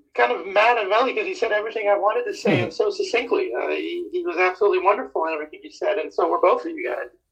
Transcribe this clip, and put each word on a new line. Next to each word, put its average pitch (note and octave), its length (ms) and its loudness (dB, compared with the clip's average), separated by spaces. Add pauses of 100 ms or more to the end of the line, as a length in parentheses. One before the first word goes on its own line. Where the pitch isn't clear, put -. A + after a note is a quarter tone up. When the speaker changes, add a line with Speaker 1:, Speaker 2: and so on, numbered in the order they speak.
(160)
Speaker 1:
kind A#3+ 160 2
of F#3 160 -6
mad G#3+ 320 4
at G3 100 -2
Veli A3+ 240 2
'cause G#3 140 -2
he F#3 80 -6
said A3+ 160 -2
everything G#3+ 360 -2
I G3+ 80 6
wanted G#3+ 280 0
to G#3 120 -6
say - 260 2
and - 120 -4
Speaker 2:
<laughs> - 60 -18
Speaker 1:
so G#4+ 100 2
succinctly. - 640 -2
Uh, - 160 -4
he, E4+ 420 -4
he F4 140 -4
was E4+ 120 -4
absolutely F#3 420 2
wonderful G3 460 0
in D#3+ 80 -2
everything D3+ 280 -8
he - 100 -16
said, D#3 280 -2
and - 120 -6
so F3+ 160 0
were E3+ 140 2
both G3 240 4
of E3 60 -6
you - 180 -6
guys. - 200 -6 (220)